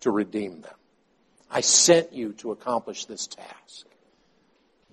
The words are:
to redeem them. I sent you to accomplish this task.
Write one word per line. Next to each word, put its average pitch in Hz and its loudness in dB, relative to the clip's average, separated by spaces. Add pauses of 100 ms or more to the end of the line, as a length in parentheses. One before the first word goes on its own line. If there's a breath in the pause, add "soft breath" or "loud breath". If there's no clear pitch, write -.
to 127 0
redeem 98 -2
them. - -20 (720)
I 131 -2
sent - 6
you 113 -6
to 117 -10
accomplish 113 -6
this - -12
task. - -20 (1080)